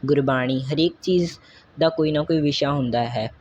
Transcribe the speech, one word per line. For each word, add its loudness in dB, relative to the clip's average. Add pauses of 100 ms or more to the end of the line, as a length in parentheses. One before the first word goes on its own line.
ਗੁਰਬਾਣੀ, 0
ਹਰੇਕ 0
ਚੀਜ਼ 2 (500)
ਦਾ 4
ਕੋਈ 0
ਨਾ 0
ਕੋਈ 0
ਵਿਸ਼ਾ 0
ਹੁੰਦਾ 0
ਹੈ। -4 (100)